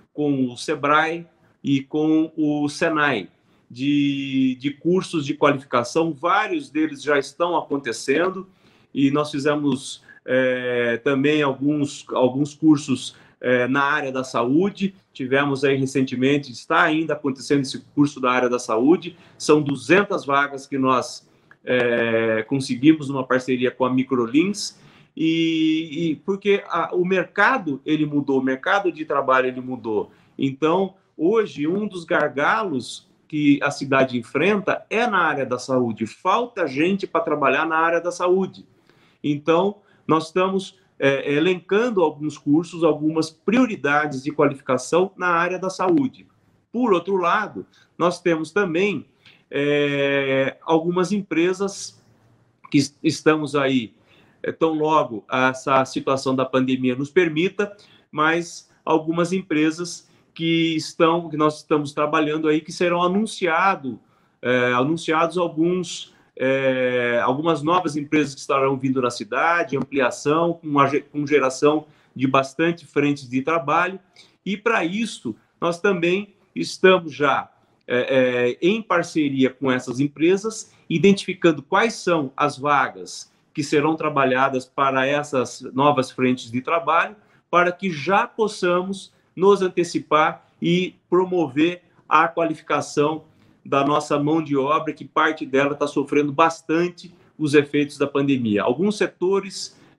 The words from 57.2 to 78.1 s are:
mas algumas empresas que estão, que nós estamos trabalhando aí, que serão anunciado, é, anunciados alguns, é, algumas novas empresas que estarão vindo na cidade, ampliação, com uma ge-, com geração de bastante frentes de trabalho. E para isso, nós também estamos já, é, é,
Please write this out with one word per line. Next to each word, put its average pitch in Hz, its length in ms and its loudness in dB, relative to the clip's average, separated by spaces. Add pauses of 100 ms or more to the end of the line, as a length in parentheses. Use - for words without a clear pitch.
mas 160 600 -2 (120)
algumas 160 500 0
empresas 165 760 -2 (220)
que 165 440 0
estão, 165 520 0
que 151 80 -10
nós 151 220 2
estamos 147 340 -2
trabalhando 151 560 -2
aí, 156 140 2
que 165 100 -16
serão 175 320 0
anunciado, 180 960 0 (420)
é, 123 300 2
anunciados 160 640 0
alguns, 170 800 -2 (220)
é, 127 840 0
algumas 147 400 0
novas 160 360 0
empresas 147 360 0
que - 60 -16
estarão 139 380 0
vindo 131 240 0
na 120 80 0
cidade, 143 680 -2
ampliação, 147 800 0
com 170 140 -10
uma 143 200 4
ge-, 135 140 0
com 147 260 -8
geração 147 600 2 (280)
de 127 100 -2
bastante 139 600 0
frentes 143 420 0
de 131 140 -2
trabalho. 165 580 0 (460)
E 190 100 -4
para 208 300 0
isso, 190 500 -6 (240)
nós 170 220 -2
também 190 520 0 (220)
estamos 170 580 2
já, 127 380 -2 (340)
é, 123 120 -2
é, 123 640 2